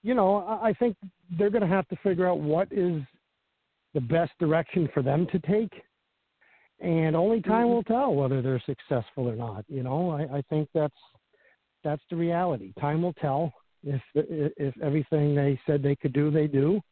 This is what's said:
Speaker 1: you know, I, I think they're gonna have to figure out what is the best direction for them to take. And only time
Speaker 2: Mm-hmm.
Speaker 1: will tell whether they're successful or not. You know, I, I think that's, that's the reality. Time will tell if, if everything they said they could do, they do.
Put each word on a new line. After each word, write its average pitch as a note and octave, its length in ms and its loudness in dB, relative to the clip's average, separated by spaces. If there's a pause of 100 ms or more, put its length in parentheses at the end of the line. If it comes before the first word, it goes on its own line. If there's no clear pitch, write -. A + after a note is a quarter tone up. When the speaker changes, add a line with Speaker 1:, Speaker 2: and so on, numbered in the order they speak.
Speaker 1:
you A3+ 100 0
know, G3+ 240 4
I, G#3 320 -2
I G#3 40 2
think A#3+ 240 0 (400)
they're G3+ 140 2
gonna G3+ 160 2
have F#3 220 2
to F3+ 80 -6
figure F#3 300 0
out F3 120 2
what D#3 320 0
is F3 300 0 (920)
the D3 80 0
best D#3 380 0
direction D#3+ 540 0
for C#3 100 0
them C#3+ 280 0
to F#3 80 0
take. G#3 320 -2 (1080)
And E3 360 0
only G3+ 260 2
time A3+ 260 2
Speaker 2:
Mm-hmm. - 20 2
Speaker 1:
will A#3 140 2
tell A#3+ 320 0
whether C3+ 260 0
they're B2+ 240 -2
successful B2 640 -4
or A2+ 60 -6
not. A2 320 -8
You C3+ 160 -8
know, D3 260 -2
I, D3 280 -4
I C#3+ 120 -2
think D3+ 240 -2
that's, D3+ 200 0 (920)
that's D3 260 -4
the F3 60 -6
reality. E3+ 640 -2
Time D3+ 240 0
will F3 100 -2
tell D3 400 -2 (300)
if, C#3+ 180 -4 (140)
if D3 680 -2
everything D3 540 0
they C#3 320 2
said D3 160 2
they C#3+ 120 2
could C3+ 180 -4
do, D3 180 2
they D3+ 160 2
do. D3 340 2 (100)